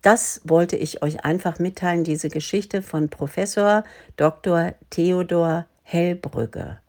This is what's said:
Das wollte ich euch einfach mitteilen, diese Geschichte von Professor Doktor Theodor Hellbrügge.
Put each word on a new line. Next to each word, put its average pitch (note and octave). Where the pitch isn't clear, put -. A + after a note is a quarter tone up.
Das -
wollte E3+
ich -
euch D3+
einfach E3+
mitteilen, F3
diese D#3
Geschichte F#3+
von D3+
Professor G3+
Doktor E3
Theodor E3+
Hellbrügge. E3+